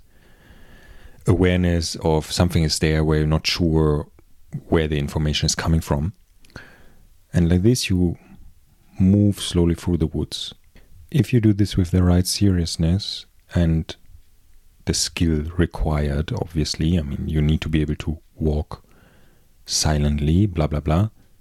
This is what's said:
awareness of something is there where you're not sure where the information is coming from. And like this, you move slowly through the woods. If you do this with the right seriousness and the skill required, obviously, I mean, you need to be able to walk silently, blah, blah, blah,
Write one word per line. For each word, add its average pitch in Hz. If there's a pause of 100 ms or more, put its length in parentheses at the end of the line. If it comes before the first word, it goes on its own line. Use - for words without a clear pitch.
(1300)
awareness 90
of 80
something 87
is -
there 78
where 78
you're 78
not 78
sure 78 (600)
where 80
the 76
information 76
is -
coming 82
from. 76 (1160)
And 85
like 90
this, 120
you 90 (800)
move 101
slowly 85
through 87
the 80
woods. - (580)
If 123
you 123
do 107
this 101
with 90
the 92
right 90
seriousness 87 (280)
and 82 (920)
the 82
skill 80 (120)
required, 76
obviously, 82
I 78
mean, 69
you 78
need 78
to -
be 78
able 73
to 78 (160)
walk - (840)
silently, 76
blah, 78
blah, 71
blah, 80 (300)